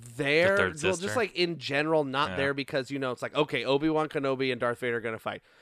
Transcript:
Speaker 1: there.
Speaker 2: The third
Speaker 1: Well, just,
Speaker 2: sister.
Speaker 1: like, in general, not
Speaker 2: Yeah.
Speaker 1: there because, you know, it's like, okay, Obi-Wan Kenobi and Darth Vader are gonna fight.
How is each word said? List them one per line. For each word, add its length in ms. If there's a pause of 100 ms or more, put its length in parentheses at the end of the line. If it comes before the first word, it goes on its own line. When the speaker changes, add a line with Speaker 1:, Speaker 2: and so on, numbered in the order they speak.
(180)
Speaker 1:
there. 320
Speaker 2:
The 80
third 160
Speaker 1:
Well, 80
just, 200
Speaker 2:
sister. 180
Speaker 1:
like, 160
in 240
general, 440
not 280
Speaker 2:
Yeah. 60
Speaker 1:
there 180
because, 340
you 80
know, 140
it's 100
like, 140
okay, 280
Obi-Wan 460
Kenobi 420
and 80
Darth 200
Vader 180
are 40
gonna 180
fight. 240 (180)